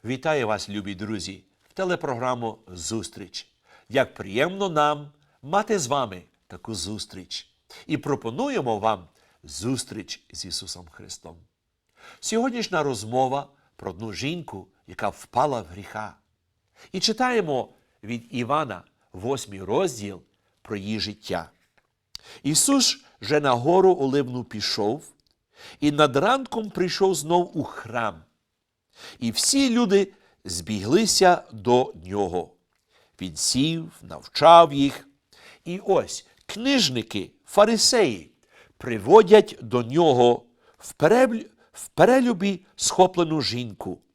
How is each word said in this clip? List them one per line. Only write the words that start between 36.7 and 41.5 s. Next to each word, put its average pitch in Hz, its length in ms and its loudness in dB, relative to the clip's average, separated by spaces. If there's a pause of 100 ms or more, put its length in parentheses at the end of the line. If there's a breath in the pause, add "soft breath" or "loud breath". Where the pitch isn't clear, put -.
фарисеї 202 840 2 (460 soft breath)
приводять 175 840 6
до 120 220 -2
нього 123 600 4 (340 soft breath)
в - 200 -20
перебл-, 226 480 4 (280 soft breath)